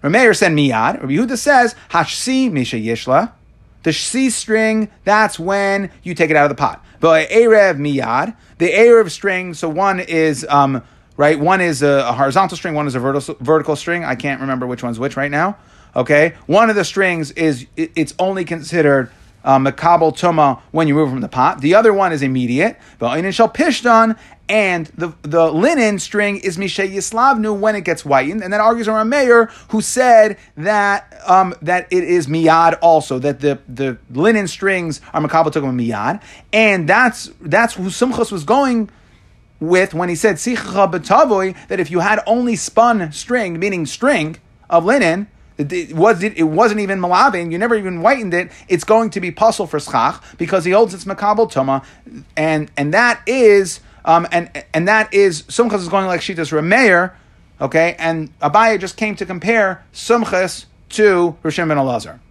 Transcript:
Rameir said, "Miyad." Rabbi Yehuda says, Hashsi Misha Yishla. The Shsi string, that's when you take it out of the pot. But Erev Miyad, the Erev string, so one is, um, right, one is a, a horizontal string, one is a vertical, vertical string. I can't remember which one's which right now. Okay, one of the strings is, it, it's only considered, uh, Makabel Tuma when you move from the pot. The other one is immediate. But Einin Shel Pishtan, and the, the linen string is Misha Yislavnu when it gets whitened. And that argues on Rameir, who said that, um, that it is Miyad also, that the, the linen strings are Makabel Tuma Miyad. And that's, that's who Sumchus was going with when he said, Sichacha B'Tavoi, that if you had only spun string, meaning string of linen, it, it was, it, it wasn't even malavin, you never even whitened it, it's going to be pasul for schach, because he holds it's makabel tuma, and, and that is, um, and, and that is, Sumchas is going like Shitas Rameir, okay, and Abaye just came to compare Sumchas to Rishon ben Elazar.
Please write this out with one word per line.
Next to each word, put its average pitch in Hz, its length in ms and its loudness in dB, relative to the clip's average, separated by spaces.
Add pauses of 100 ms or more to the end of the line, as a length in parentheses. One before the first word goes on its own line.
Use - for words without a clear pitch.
Rameir 208 320 4
said, 185 160 2
"Miyad." 139 500 0
Rabbi 135 120 -4
Yehuda 233 240 -2
says, 247 380 2 (140)
Hashsi 247 640 -2
Misha 127 260 -4
Yishla. 120 540 0 (520)
The 165 80 0
Shsi 254 400 -2
string, 220 580 -2 (140)
that's 208 360 2
when 196 520 -2 (120)
you 175 100 -8
take 156 160 0
it 156 60 2
out 147 100 6
of 147 40 2
the 135 60 -6
pot. - 280 -4 (160)
But 160 300 2
Erev 208 480 4
Miyad, 139 580 -4 (220)
the 175 120 0
Erev 220 420 4
string, 185 420 -6
so 160 160 -6
one 190 300 -2
is, 160 500 -2
um, 135 340 2 (320)
right, 147 240 2
one 185 220 2
is 151 220 -2
a, 139 240 2
a 120 60 -2
horizontal 139 440 0
string, 170 160 -8
one 147 140 -2
is 127 80 -6
a 131 40 -2
vertical, 135 400 -4
vertical 151 360 0
string. 170 280 -6
I 135 120 -6
can't 135 260 -6
remember 131 260 -6
which 123 160 -8
one's 117 160 -8
which 127 160 -4
right 139 160 -4
now. 170 260 -2 (380)
Okay, 147 380 2 (140)
one 214 220 4
of 214 60 0
the 202 80 2
strings 170 480 -2
is, 151 340 -2 (100)
it, 160 200 -4
it's 156 240 -4
only 190 260 -2
considered, 147 640 0 (380)
uh, 135 100 4
Makabel 156 580 2
Tuma 156 440 2 (120)
when 160 160 0
you 143 60 2
move 151 160 2
from 127 120 -6
the 104 80 -6
pot. 139 320 0
The 151 120 2
other 220 200 6
one 196 180 0
is 147 100 -4
immediate. 131 560 -2 (220)
But 120 180 -2
Einin 185 160 -4
Shel 226 160 4
Pishtan, 226 680 2 (320)
and 185 380 0
the, 160 260 -8 (100)
the 160 280 2
linen 214 480 2
string 202 380 -4
is 180 200 -6
Misha 196 300 -4
Yislavnu 214 680 -2
when 214 180 0
it 202 60 -6
gets 165 200 -4
whitened. 143 420 0
And 185 100 -6
that 208 80 0
argues 226 260 0
on 220 200 0
Rameir, 240 420 4 (200)
who 220 120 -2
said 226 560 4 (200)
that, 202 680 -2
um, 185 360 4
that 175 300 -2
it 180 120 2
is 165 240 0
Miyad 165 540 4
also, 156 380 2
that 135 200 -4
the, 139 280 -2
the 127 300 -6 (140)
linen 196 360 0
strings 175 540 -4 (120)
are 156 80 -2
Makabel 156 300 2
Tuma 139 220 -4
Miyad. 117 480 -4 (300)
And 208 360 2
that's, 226 440 0 (100)
that's 196 340 0
who 185 80 -8
Sumchus 233 480 -2
was 180 120 -8
going 233 460 0 (680)
with 185 340 0
when 175 160 -4
he 170 60 -4
said, 196 200 0
Sichacha 196 560 -2
B'Tavoi, 190 640 0 (140)
that 190 100 -4
if 160 100 -4
you 175 100 -2
had 202 280 0
only 233 300 0
spun 220 540 0
string, 190 480 -6
meaning 185 260 -4
string 165 520 -2 (320)
of 170 160 2
linen, 202 420 0 (300)
it, 147 160 -6
it 170 200 -8
was, 180 300 2
it, 208 140 -4
it 160 60 0
wasn't 208 380 2
even 196 180 -4
malavin, 180 520 0
you 160 60 -6
never 226 180 0
even 190 220 -4
whitened 214 360 0
it, 175 180 -4 (160)
it's 175 160 -2
going 220 280 2
to 202 80 -6
be 180 120 -6
pasul 214 360 0
for 151 120 -4
schach, 127 440 -2 (140)
because 185 280 -2
he 180 60 -2
holds 202 220 4
it's 185 120 -16
makabel 208 460 -2
tuma, 135 320 -2 (520)
and, 156 420 -2
and 147 160 -4
that 233 320 2
is, 208 540 2 (260)
um, 170 260 4
and, 170 320 -4 (100)
and 165 140 0
that 214 260 0
is, 190 300 2
Sumchas 220 360 0
is 175 100 -8
going 190 160 0
like 180 160 -2
Shitas 165 300 -6
Rameir, 180 640 2 (460)
okay, 160 380 0
and 160 420 -6
Abaye 208 400 2
just 185 180 -10
came 214 180 -6
to 190 100 -8
compare 190 580 -2 (100)
Sumchas 202 720 -2 (240)
to 180 540 2
Rishon 160 240 -2
ben 151 100 0
Elazar. 127 420 -4 (120)